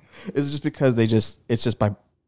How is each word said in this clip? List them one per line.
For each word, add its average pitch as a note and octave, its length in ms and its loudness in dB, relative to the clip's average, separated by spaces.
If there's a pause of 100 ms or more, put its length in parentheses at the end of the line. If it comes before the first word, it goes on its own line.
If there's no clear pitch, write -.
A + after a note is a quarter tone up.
(340)
Is C#3+ 140 0
it - 20 -6
just D3 120 -6
because C#3 340 0
they A2+ 100 4
just, A2 420 0
it's A2+ 160 0
just A2+ 140 -2
by, G2+ 180 0 (320)